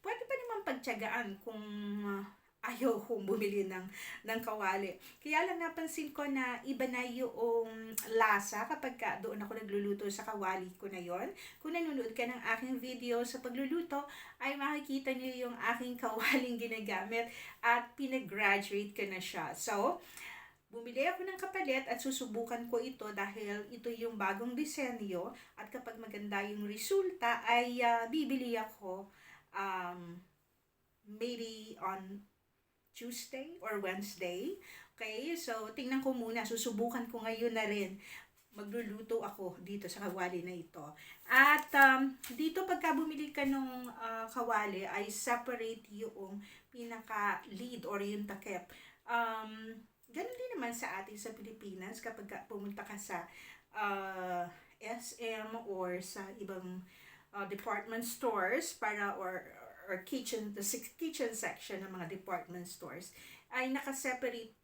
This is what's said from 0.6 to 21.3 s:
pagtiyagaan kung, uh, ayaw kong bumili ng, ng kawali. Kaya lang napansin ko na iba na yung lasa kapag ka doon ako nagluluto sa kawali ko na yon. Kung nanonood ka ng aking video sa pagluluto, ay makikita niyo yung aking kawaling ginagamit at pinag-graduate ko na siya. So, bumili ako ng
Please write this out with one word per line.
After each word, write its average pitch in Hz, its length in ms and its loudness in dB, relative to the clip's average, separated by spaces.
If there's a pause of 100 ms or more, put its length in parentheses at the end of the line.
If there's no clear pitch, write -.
pagtiyagaan 226 720 -2
kung, 220 240 -8 (400)
uh, 202 400 -4 (200)
ayaw 240 400 4
kong 196 240 -2
bumili 202 400 2
ng, 185 180 -4 (380)
ng 226 160 0
kawali. 202 560 0 (240)
Kaya 302 240 4
lang 349 160 2
napansin 330 560 -2
ko 294 80 0
na 254 400 0
iba 262 240 0
na 247 160 0
yung 226 880 2 (240)
lasa 214 560 6
kapag 269 240 -2
ka 202 240 -2
doon 208 240 -4
ako 220 160 -6
nagluluto 202 480 0
sa 202 160 -4
kawali 185 560 -2
ko 202 80 -8
na 185 160 -6
yon. 180 240 -2 (320)
Kung 311 160 -4
nanonood 269 400 0
ka 247 80 0
ng 247 160 -2 (160)
aking 254 240 -2
video 240 480 0
sa 254 160 -8
pagluluto, 277 640 -2 (320)
ay 269 160 0
makikita 277 560 -2
niyo 254 360 -2
yung 240 80 -4 (200)
aking 247 240 -4
kawaling 240 560 4
ginagamit 220 720 0 (320)
at 233 400 6
pinag-graduate 202 960 2
ko 208 160 0
na 185 80 -4
siya. 175 320 -2
So, 226 480 2 (720)
bumili 233 340 -2
ako 359 220 2
ng 381 100 -6